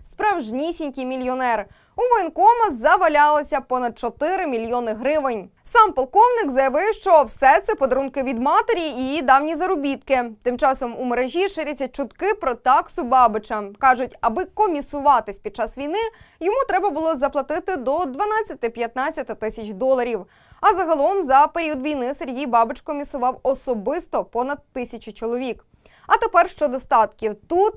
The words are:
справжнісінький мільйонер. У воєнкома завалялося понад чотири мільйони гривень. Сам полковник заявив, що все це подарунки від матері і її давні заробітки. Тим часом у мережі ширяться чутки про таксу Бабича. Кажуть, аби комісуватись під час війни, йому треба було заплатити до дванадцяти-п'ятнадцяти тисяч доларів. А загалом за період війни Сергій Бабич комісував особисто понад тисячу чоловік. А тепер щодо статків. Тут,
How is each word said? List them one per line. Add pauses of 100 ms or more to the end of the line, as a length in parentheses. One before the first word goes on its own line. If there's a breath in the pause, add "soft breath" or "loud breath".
(120)
справжнісінький
мільйонер. (300 soft breath)
У (140)
воєнкома
завалялося
понад
чотири
мільйони
гривень. (240)
Сам
полковник
заявив,
що
все
це
подарунки
від
матері
і
її
давні
заробітки. (180)
Тим
часом
у
мережі
ширяться
чутки
про
таксу
Бабича. (140)
Кажуть,
аби
комісуватись
під
час
війни, (420 soft breath)
йому (100)
треба
було
заплатити
до
дванадцяти-п'ятнадцяти
тисяч
доларів. (340 soft breath)
А
загалом
за
період
війни
Сергій
Бабич
комісував
особисто
понад (140)
тисячу
чоловік. (420 soft breath)
А
тепер
щодо
статків.
Тут,